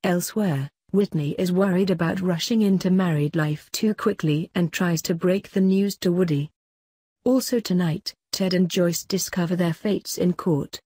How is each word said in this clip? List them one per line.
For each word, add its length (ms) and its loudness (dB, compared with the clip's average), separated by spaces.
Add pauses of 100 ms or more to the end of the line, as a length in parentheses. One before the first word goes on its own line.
Elsewhere, 640 -2 (220)
Whitney 460 0
is 140 0
worried 400 2
about 300 -2
rushing 420 0
into 260 2
married 460 2
life 360 -2
too 220 0
quickly 640 -2
and 160 0
tries 320 -2
to 100 -2
break 380 -2
the 100 0
news 360 2
to 140 0
Woody. 380 0 (760)
Also 360 2
tonight, 560 -2 (160)
Ted 240 -2
and 120 4
Joyce 360 0
discover 520 -2
their 180 0
fates 440 -4
in 160 2
court. 520 -2